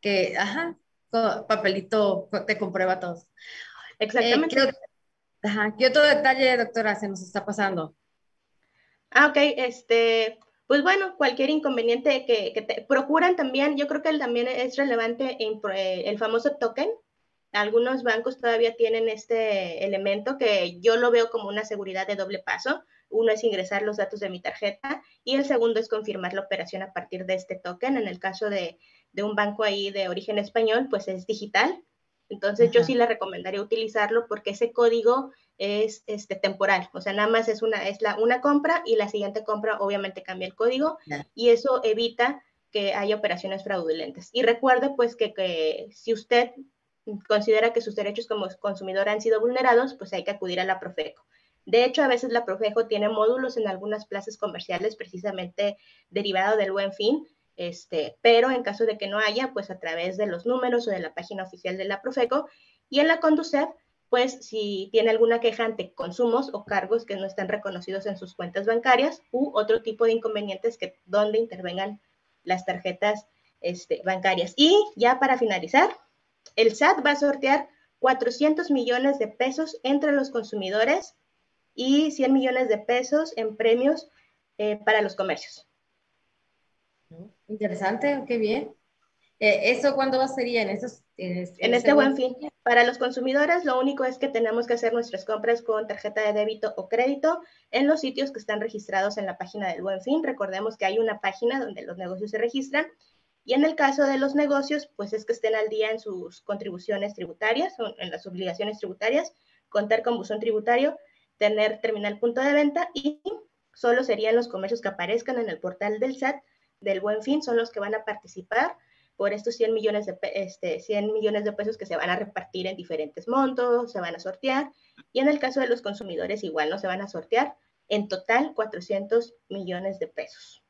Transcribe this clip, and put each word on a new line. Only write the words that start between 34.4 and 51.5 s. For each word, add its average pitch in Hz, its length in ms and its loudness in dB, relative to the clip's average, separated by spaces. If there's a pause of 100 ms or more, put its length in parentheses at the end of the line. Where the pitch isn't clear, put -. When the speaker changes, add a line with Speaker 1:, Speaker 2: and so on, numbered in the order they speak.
Speaker 2:
ese 233 200 -2
código 233 600 4 (240)
es, 208 500 -2
este, 202 300 -6
temporal. 190 560 0
O - 80 -10
sea, 196 140 -4
nada 208 140 2
más 226 200 4
es 214 140 -2
una, 202 260 -2
es 202 140 -6
la, 208 160 -2
una 247 240 2
compra 294 420 2
y 226 120 2
la 208 120 0
siguiente 208 340 -4
compra 214 360 -2
obviamente 196 440 -4
cambia 185 240 -10
el 185 80 -14
código 269 520 0
Speaker 1:
Ya. 143 280 -8
Speaker 2:
y 233 140 2
eso 247 340 4
evita 233 600 0 (280)
que 202 220 -2
haya 202 240 -2
operaciones 190 480 -4
fraudulentas. 170 720 -4
Y 247 80 2
recuerde, 254 520 4
pues, 240 220 0
que, 214 160 -2
que 170 600 -2
si - 200 -6
usted 240 380 2 (760)
considera 214 460 4
que 233 80 2
sus 214 160 -8
derechos 208 300 -4
como 208 200 -4 (140)
consumidor 196 480 -2
han 214 140 -2
sido 220 180 2
vulnerados, 247 540 2
pues - 180 -12
hay 180 120 -6
que 202 60 -4
acudir 185 300 -4
a 185 40 0
la 190 140 -2
Profeco. - 480 -10 (380)